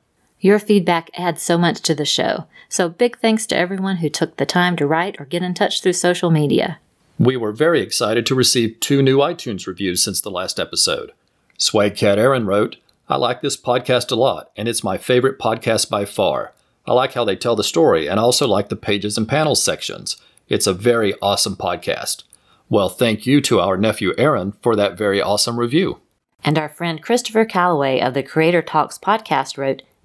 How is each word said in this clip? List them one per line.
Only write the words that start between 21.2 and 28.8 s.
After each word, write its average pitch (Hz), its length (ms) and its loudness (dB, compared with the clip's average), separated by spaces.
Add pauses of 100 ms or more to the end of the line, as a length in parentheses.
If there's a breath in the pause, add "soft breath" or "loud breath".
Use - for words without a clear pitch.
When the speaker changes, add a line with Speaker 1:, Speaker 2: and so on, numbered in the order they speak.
Speaker 2:
podcast." - 680 -6 (460 soft breath)
Well, 98 200 2
thank 110 360 -2
you 139 160 4
to 113 180 2
our 92 180 2
nephew 101 420 0
Aaron 110 420 0
for 117 140 2
that 101 220 0
very 101 220 0
awesome 110 400 0
review. 127 380 0 (460)
Speaker 1:
And 151 160 2
our 151 100 -4
friend 165 320 -8
Christopher 226 440 0
Calloway 170 540 0
of 127 140 0
the 135 80 -2
Creator 160 400 2
Talks - 380 -2